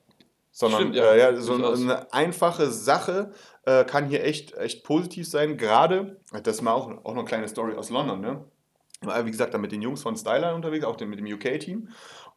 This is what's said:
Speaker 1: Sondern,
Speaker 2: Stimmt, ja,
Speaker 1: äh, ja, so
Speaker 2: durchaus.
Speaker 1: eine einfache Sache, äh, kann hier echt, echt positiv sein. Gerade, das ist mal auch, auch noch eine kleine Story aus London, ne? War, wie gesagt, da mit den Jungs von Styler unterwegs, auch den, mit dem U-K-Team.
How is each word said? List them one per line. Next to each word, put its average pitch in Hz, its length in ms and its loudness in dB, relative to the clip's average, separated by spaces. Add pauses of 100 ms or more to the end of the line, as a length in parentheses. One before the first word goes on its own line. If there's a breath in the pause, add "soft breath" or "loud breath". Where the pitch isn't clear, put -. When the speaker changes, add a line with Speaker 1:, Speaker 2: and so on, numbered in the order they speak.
(540)
Speaker 1:
Sondern, 110 260 2
Speaker 2:
Stimmt, 110 160 0
ja, 113 180 6
Speaker 1:
äh, 113 60 10
ja, 127 160 8
so 123 220 -2
Speaker 2:
durchaus. 123 240 0
Speaker 1:
eine 123 320 -2
einfache 170 580 0
Sache, 175 600 0 (320 loud breath)
äh, 131 180 6
kann 143 240 0
hier 139 160 -2
echt, - 320 -4
echt - 300 -8
positiv 170 420 -2
sein. 151 300 0
Gerade, 165 640 4 (220)
das 110 120 0
ist - 60 -6
mal 113 100 0
auch, 127 160 0
auch - 220 -12
noch 120 80 -6
eine 113 80 -6
kleine 110 240 -4
Story 113 260 -6
aus 110 140 -10
London, 113 320 -4
ne? 135 240 -8 (560)
War, 110 240 -2
wie 113 60 -6
gesagt, 113 220 -2
da 110 40 -4
mit 101 160 -6
den 107 80 -6
Jungs 135 200 -6
von 113 140 -6
Styler 151 400 -2
unterwegs, 156 300 -4
auch 117 100 -4
den, 107 140 -10
mit 101 100 -10
dem 104 80 -8
U-K-Team. 123 640 -6 (480 loud breath)